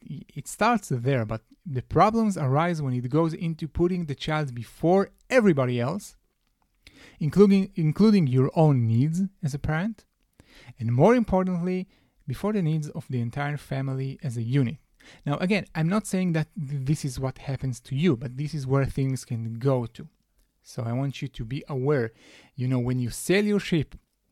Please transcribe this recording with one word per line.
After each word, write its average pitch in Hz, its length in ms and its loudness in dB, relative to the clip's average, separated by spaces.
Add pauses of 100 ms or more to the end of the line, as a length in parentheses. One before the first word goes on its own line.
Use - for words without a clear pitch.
it - 440 -16
starts - 440 0
there, 127 340 0
but 110 160 -8 (240)
the 127 180 -6
problems 208 540 2
arise 156 460 0
when 135 100 -2
it 123 160 -4
goes 156 240 2
into 165 340 -6
putting 180 380 -2
the 143 100 -6
child 151 400 -4
before 170 540 2 (220)
everybody 139 500 4
else, 156 360 -6 (1000)
including, 190 560 6
including 185 520 4
your 131 280 2
own 143 320 4
needs 143 360 2 (200)
as 139 120 -4
a 147 40 -6
parent, 170 460 -4 (760)
and 117 140 -2
more 160 220 6
importantly, 185 760 0 (400)
before 165 240 -4
the 214 80 0
needs 156 280 0
of - 200 -10
the 127 120 -2
entire 143 360 -4
family 135 640 -6
as 120 160 -6
a 120 60 -4
unit. 123 360 0 (460)
Now, 147 120 -2
again, 185 300 -2 (100)
I'm 160 120 0
not 208 200 -2
saying 185 240 0
that 156 160 -2 (100)
th-, 143 260 -6
this 151 200 0
is 131 160 -6
what 131 180 -6
happens 131 440 -6
to - 120 -10
you, 147 220 2
but 123 200 -8
this 147 160 -6
is 139 140 -6
where 135 180 2
things 135 400 -2
can 113 360 -6
go 127 260 0
to. - 220 -14 (560)
So - 180 -10
I 117 100 -4
want 131 300 -4
you 143 60 -8
to - 160 -10
be 127 240 -8
aware, 131 420 0 (460)
you 127 100 -4
know, 127 140 0
when 127 180 -2
you 123 120 -2
sail 190 340 0
your 208 160 2
ship - 340 -2 (380)